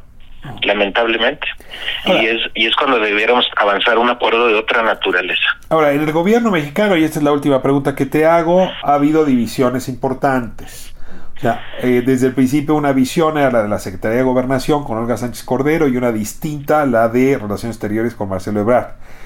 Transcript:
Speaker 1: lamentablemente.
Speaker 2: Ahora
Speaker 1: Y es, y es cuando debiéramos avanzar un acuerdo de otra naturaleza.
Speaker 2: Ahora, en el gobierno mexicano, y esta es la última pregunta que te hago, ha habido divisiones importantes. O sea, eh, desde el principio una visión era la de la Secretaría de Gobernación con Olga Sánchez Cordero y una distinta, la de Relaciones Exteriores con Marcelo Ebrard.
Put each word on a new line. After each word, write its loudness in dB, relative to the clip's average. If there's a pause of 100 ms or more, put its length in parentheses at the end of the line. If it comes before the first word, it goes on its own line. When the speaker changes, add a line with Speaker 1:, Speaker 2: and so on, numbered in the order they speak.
(640)
Speaker 1:
lamentablemente. -2 (560)
Speaker 2:
Ahora 2
Speaker 1:
Y 0
es, -2 (160)
y 0
es -2
cuando 2
debiéramos 2
avanzar 2
un 2
acuerdo 0
de 2
otra 0
naturaleza. -2 (100)
Speaker 2:
Ahora, 2
en 0
el -2
gobierno 2
mexicano, 0
y 4
esta 0
es 2
la 4
última 2
pregunta 0
que 0
te 2
hago, 4 (120)
ha 2
habido 4
divisiones 0
importantes. -4 (420)
O -6
sea, -2 (180)
eh, 2
desde 2
el -2
principio 2
una 2
visión 0
era 4
la 2
de -2
la -2
Secretaría -2
de 2
Gobernación 0
con -4
Olga -2
Sánchez -8
Cordero 2
y 0
una 0
distinta, -2
la 4
de 2
Relaciones -6
Exteriores -2
con -6
Marcelo -4
Ebrard. 2 (340)